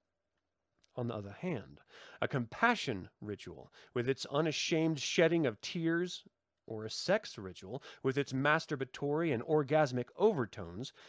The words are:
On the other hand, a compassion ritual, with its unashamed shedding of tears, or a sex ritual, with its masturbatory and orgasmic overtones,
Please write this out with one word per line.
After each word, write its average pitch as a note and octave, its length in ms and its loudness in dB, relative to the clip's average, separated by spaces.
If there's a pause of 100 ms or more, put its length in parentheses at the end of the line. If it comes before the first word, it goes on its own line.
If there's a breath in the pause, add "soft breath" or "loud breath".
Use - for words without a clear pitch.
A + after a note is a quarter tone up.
(960)
On A#2+ 120 -2
the A#2 80 -4
other G2+ 160 -8
hand, A#2+ 480 -8 (420 loud breath)
a - 60 2
compassion B2 840 0 (100)
ritual, F#2 540 -10 (200 loud breath)
with B2 140 0
its C3 180 0
unashamed D#3+ 760 2
shedding E3 460 4
of A2+ 160 -2
tears, E3+ 640 -2 (420)
or A2 160 -8
a A2 60 -6
sex - 480 0
ritual, G2 440 -10 (220 loud breath)
with C3 140 2
its C#3 160 0
masturbatory D3 1000 0
and A#2 100 0
orgasmic D3 760 2
overtones, A#2 760 0 (160 loud breath)